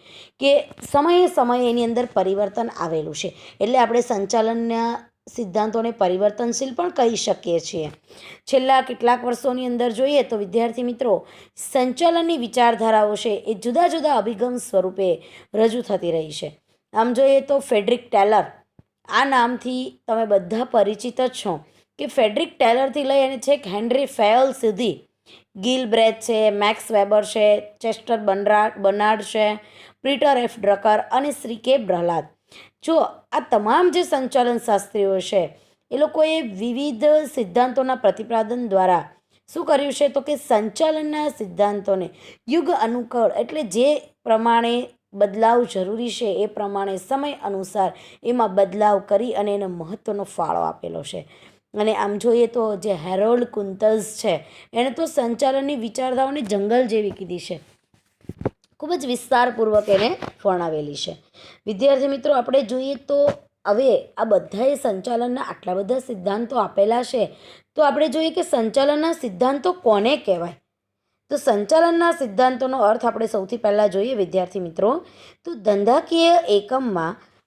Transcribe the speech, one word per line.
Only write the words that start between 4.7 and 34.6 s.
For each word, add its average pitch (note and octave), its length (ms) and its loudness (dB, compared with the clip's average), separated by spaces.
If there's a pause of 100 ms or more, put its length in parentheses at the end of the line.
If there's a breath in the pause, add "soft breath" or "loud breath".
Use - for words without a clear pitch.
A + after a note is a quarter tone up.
સિદ્ધાંતોને G#3+ 560 -2
પરિવર્તનશીલ G#3 800 -2
પણ F4 160 -4
કહી A#3 260 2
શકીએ F3 440 -2
છીએ. D#3+ 320 -8 (560 loud breath)
છેલ્લા C4 340 4
કેટલાક A#3+ 420 0
વર્ષોની B3 420 -4
અંદર A#3+ 260 -2
જોઈએ C4+ 320 2
તો A3+ 140 -6
વિદ્યાર્થી A3+ 460 -2
મિત્રો, A#3+ 440 -2 (280 loud breath)
સંચાલનની E4 840 0
વિચારધારાઓ A3 800 2
છે G#3 320 -4
એ A3 60 -2
જુદા A#3+ 340 0
જુદા D4+ 260 0
અભિગમ A#3 440 -2
સ્વરૂપે F#3 640 -2 (300 loud breath)
રજૂ A3+ 280 2
થતી F3 300 -4
રહી D#3+ 200 -4
છે. D3+ 300 -12 (320)
આમ A#3 200 2
જોઈએ C4+ 280 4
તો C#4 180 0
ફ્રેડરિક A#3 520 0
ટેલર, G3+ 320 4 (640)
આ A#3 160 2
નામથી B3+ 800 -2
તમે A3+ 180 0
બધા G3+ 380 0
પરિચિત A3 580 0
જ B3+ 80 0
છો F3+ 300 -6 (400 soft breath)
કે D4 80 -6
ફ્રેડરિક A#3 500 0
ટેલરથી C4 460 2
લઈ C4+ 220 4
અને C4+ 120 -4
છેક B3 300 0
હેનરી A#3 380 0
ફેયલ B3 460 4
સુધી, G#3+ 480 -2 (560 soft breath)
ગિલ B3 340 -2
બ્રેથ A3 260 4
છે, A3 340 0
મેક્સ G#3 420 0
વેબર G#3 320 4
છે, G#3 580 2
ચેસ્ટર A3+ 360 -2
બનરા-, G#3 600 2
બર્નાર્ડ G#3 440 2
છે, G#3 380 -2 (440 loud breath)
પીટર C4+ 340 2
એફ A#3+ 220 -4
ડ્રકર G3+ 400 2
અને C4+ 320 -2
શ્રી A#3+ 240 -10
કે B3+ 220 2
પ્રહલાદ. F3 480 -2 (580 loud breath)
જો D#4+ 120 0 (360)
આ - 80 -2 (120)
તમામ B3+ 400 4
જે F4 120 0
સંચાલન B3 540 0
શાસ્ત્રીઓ G3+ 640 0